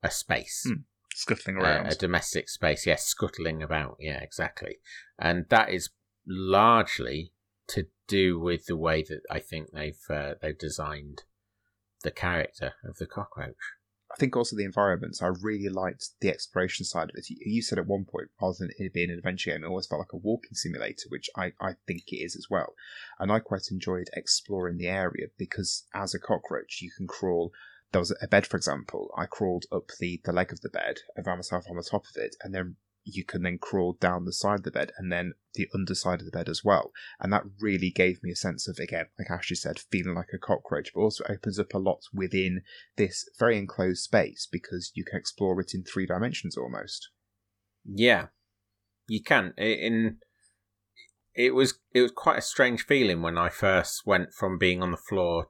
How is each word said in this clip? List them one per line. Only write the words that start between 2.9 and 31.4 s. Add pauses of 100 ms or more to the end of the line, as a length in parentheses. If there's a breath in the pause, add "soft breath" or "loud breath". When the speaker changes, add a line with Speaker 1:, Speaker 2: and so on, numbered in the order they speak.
Speaker 1:
scuttling
about,
yeah,
exactly. (400 loud breath)
And
that
is (360)
largely (360)
to (220)
do
with
the
way
that (100)
I
think
they've, (100)
uh,
they've
designed (800)
the
character (120)
of
the
cockroach. (560)
Speaker 2:
I
think
also
the
environments,
I (120)
really
liked (100)
the
exploration
side
of
it.
You,
you
said
at
one
point, (120)
rather
than
it
being
an
adventure
game,
it
always
felt
like
a
walking
simulator,
which
I,
I (100)
think
it
is
as
well. (440 loud breath)
And
I
quite
enjoyed
exploring
the
area (100)
because
as
a
cockroach,
you
can
crawl. (400 loud breath)
There
was
a
bed,
for
example.
I
crawled
up (100)
the,
the
leg
of
the
bed (180)
and
found
myself